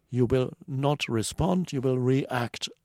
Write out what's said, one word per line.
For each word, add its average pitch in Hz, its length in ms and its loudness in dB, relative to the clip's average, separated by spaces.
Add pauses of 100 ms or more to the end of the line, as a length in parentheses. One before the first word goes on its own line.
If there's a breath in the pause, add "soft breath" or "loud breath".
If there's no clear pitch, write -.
(100)
you 123 160 2
will 127 280 0 (120)
not 143 420 -2
respond, 165 640 0
you 135 80 -2
will 127 180 2
react 127 680 0 (160)